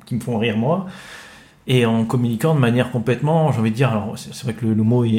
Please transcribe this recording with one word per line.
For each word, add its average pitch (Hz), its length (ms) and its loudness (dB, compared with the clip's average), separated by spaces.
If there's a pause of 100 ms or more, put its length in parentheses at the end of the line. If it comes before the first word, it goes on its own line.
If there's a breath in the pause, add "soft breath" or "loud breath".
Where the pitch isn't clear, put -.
qui 127 100 -6
me 104 60 -4
font 123 160 -4
rire, 110 180 0
moi, 160 300 0 (840 loud breath)
et 123 160 4
en 113 200 2
communiquant 120 500 0
de 143 40 2
manière 123 320 2
complètement, 147 600 0
j'ai 113 80 0
envie 110 120 2
de 113 40 -4
dire, 131 160 2
alors 107 240 -4
c'est, - 180 -14
c'est - 120 -14
vrai 117 80 -4
que 120 120 -8
le, 110 80 2
le 107 100 2
mot 120 200 4
est, 117 160 2